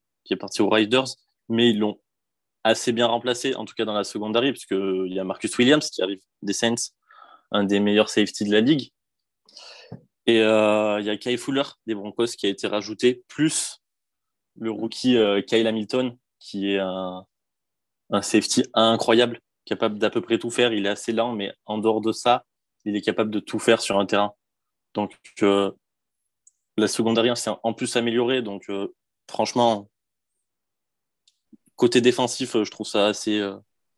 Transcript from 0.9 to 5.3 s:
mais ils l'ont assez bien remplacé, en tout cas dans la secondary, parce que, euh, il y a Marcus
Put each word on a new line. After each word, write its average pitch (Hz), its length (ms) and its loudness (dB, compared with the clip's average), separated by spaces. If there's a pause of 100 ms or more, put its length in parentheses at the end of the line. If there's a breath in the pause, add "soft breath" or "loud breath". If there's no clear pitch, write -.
mais 117 220 4
ils 104 80 -2
l'ont 107 200 -2 (640)
assez 117 280 0
bien 117 160 0
remplacé, 120 480 -2
en 107 100 -8
tout - 100 -18
cas 113 100 -4
dans 107 100 -4
la 104 80 -2
secondary, 110 480 -2
parce - 160 -14
que, 98 80 -2
euh, 95 320 -2
il 92 80 -8
y 95 40 -2
a 95 40 -4
Marcus - 340 -6